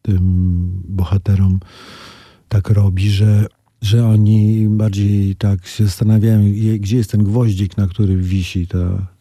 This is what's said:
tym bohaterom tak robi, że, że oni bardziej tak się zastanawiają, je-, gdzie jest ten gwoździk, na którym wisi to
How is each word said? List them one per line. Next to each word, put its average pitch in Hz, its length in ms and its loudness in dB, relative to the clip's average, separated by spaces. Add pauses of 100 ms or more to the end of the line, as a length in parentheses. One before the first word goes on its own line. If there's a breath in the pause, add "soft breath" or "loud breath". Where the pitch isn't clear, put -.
tym 92 880 0
bohaterom 95 680 0 (880 loud breath)
tak 101 200 -2
robi, 101 400 0
że, 104 360 2 (360)
że 113 260 2
oni 107 640 2
bardziej 101 640 0
tak 98 320 -2
się - 180 -2
zastanawiają, 110 560 2
je-, 107 380 0
gdzie 101 180 -2
jest 113 140 -2
ten 104 120 0
gwoździk, 101 540 -2
na 98 100 0
którym 92 360 -2
wisi 92 440 -4
to 92 340 -4 (200)